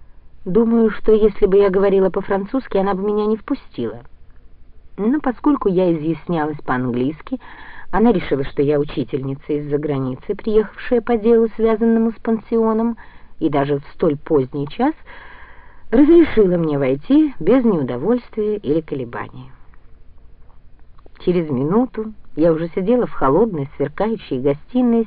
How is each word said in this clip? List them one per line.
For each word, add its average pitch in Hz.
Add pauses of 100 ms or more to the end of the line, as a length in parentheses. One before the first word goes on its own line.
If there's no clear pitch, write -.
(440)
Думаю, 226
что -
если 208
бы 190
я 202
говорила 190
по-французски, 202
она 196
бы 185
меня 208
не 220
впустила. 120 (960)
Но 240
поскольку 269
я 180
изъяснялась 156
по-английски, 127 (540)
она 226
решила, 147
что -
я 143
учительница 139
из-за 147
границы, 139
приехавшая 220
по 240
делу, 226
связанному 226
с 220
пансионом, 226 (420)
и 156
даже 143
в 143 (100)
столь 151
поздний 143
час 254 (960)
разрешила 262
мне 156
войти 247
без 220
неудовольствия 208
или 160
колебания. 127 (1700)
Через 175
минуту 214 (220)
я 165
уже 165
сидела 208
в 151
холодной, 151
сверкающей 147
гостиной 226